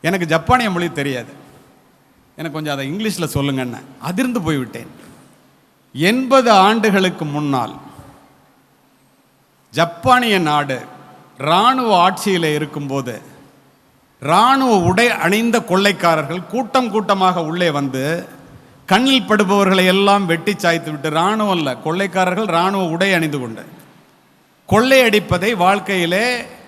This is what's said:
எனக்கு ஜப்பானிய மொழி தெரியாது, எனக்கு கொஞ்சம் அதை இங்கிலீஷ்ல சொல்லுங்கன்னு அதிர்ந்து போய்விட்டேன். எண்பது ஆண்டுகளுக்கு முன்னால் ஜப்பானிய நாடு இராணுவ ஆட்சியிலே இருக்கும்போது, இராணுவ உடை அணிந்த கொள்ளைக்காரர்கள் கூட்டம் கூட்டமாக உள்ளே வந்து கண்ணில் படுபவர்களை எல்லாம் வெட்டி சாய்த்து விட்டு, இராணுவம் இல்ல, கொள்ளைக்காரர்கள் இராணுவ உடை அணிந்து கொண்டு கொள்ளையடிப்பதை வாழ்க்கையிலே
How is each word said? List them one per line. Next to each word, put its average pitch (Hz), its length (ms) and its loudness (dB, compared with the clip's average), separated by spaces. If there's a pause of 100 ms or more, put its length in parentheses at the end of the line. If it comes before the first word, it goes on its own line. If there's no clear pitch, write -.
எனக்கு 175 260 -2
ஜப்பானிய 202 440 2
மொழி 175 220 -4
தெரியாது, 127 400 -6 (1040)
எனக்கு 156 180 -10
கொஞ்சம் 151 200 -6
அதை 135 180 -6
இங்கிலீஷ்ல 208 280 -6
சொல்லுங்கன்னு 135 600 -4 (180)
அதிர்ந்து 226 400 -4
போய்விட்டேன். 131 460 -4 (1040)
எண்பது 240 580 2
ஆண்டுகளுக்கு 196 760 4
முன்னால் 143 520 -4 (1900)
ஜப்பானிய 226 680 2
நாடு 147 460 -2 (540)
இராணுவ 214 580 2
ஆட்சியிலே 175 580 2
இருக்கும்போது, 139 680 -6 (1000)
இராணுவ 233 560 2
உடை 185 340 2
அணிந்த 214 500 0
கொள்ளைக்காரர்கள் 175 840 0
கூட்டம் 240 440 -2
கூட்டமாக 185 520 0
உள்ளே 170 280 -2
வந்து 143 580 -4 (580)
கண்ணில் 247 420 2
படுபவர்களை 196 580 2
எல்லாம் 196 400 4
வெட்டி 170 300 -2
சாய்த்து 165 340 -2
விட்டு, 151 200 -6
இராணுவம் 196 460 0
இல்ல, 139 200 -4
கொள்ளைக்காரர்கள் 185 720 -2
இராணுவ 185 360 0
உடை 175 280 0
அணிந்து 156 280 -2
கொண்டு 113 260 -10 (1000)
கொள்ளையடிப்பதை 220 880 2
வாழ்க்கையிலே 196 880 0 (220)